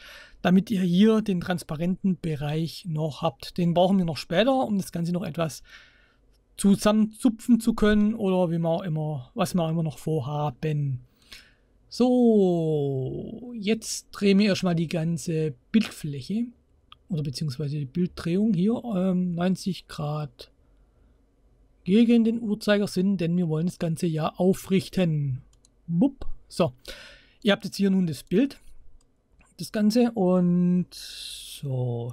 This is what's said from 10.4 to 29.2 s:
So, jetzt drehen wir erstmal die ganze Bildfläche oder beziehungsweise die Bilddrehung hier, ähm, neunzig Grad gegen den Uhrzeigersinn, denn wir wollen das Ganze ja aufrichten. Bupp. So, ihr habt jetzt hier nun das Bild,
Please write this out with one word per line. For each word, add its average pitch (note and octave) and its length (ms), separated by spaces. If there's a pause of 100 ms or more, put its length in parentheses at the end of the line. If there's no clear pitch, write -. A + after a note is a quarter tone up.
So, F3+ 1700
jetzt A3 560
drehen G3 280
wir G#3+ 80
erstmal F3+ 280
die E3 120
ganze D#3+ 680 (160)
Bildfläche G3 760 (640)
oder D#3 140
beziehungsweise D3 540
die D3 80
Bilddrehung F3+ 680
hier, G#3+ 300 (120)
ähm, F3+ 380
neunzig F3+ 540
Grad D3+ 640 (1300)
gegen A3+ 400
den A3+ 160
Uhrzeigersinn, G3+ 720
denn E3+ 220
wir F3+ 100
wollen D#3 200
das - 120
Ganze E3+ 280
ja D#3 200
aufrichten. E3+ 1160 (460)
Bupp. F3+ 400 (220)
So, - 240 (680)
ihr G3+ 100
habt G3+ 100
jetzt F#3 140
hier G3 120
nun F#3+ 180
das D3+ 160
Bild, B3+ 360 (960)